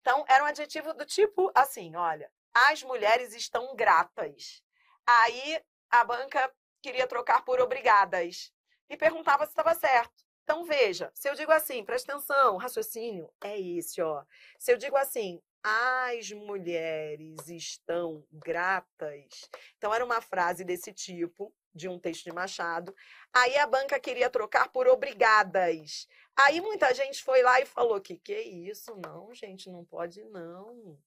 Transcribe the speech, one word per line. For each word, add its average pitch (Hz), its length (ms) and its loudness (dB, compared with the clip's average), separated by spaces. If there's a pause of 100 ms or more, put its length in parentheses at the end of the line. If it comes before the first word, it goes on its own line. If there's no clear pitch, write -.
Então, 277 280 0
era 269 140 8
um 294 40 0
adjetivo 302 480 -8
do 285 100 -10
tipo 381 500 2
assim, 165 420 2
olha, 160 340 -4 (220)
"As 277 300 4
mulheres 240 520 0
estão 247 420 -6
gratas." 175 840 0 (440)
Aí, 240 540 4 (300)
a 240 140 6
banca 262 480 -2 (300)
queria 254 240 -2
trocar 247 380 0
por 254 160 0
"obrigadas" 202 920 2 (360)
e 285 80 -10
perguntava 320 480 2
se 302 80 -12
estava 320 220 2
certo. 254 520 0 (200)
Então, 311 160 -2
veja, 294 500 0
se - 160 -6
eu 285 60 -2
digo 302 160 -4
assim, 294 340 2
presta 247 280 -6
atenção, 277 420 2
o - 20 -4
raciocínio 220 720 -8 (140)
é 202 180 -8
esse, 175 400 -6
ó. 156 240 -4 (320)
Se - 160 0
eu 247 60 6
digo 269 180 -4
assim, 220 460 -4 (180)
"As 240 680 -2
mulheres 160 1160 -8
estão 165 840 -8
gratas", 160 1200 -6 (260)
então 214 160 -4
era 240 120 0
uma 240 160 -2
frase 180 420 -2
desse 180 300 -8
tipo, 180 600 -10 (220)
de 170 140 -12
um 180 100 -10
texto 170 240 -8
de 175 100 -14
Machado. 175 600 -6 (380)
Aí 247 260 4
a 285 80 4
banca 269 320 -2
queria 254 320 -2
trocar 254 380 0
por 254 180 0
"obrigadas". 202 1200 2 (300)
Aí 285 240 6
muita 392 340 2
gente 269 300 -6
foi 262 180 6
lá 247 180 6
e 277 60 -4
falou 226 340 0
que, 190 160 -14
"Que 202 240 -10
isso? 208 540 -14 (100)
Não, 175 300 -18
gente, 196 340 -18
não 175 160 -16
pode 170 420 -10
não. 196 680 -18 (100)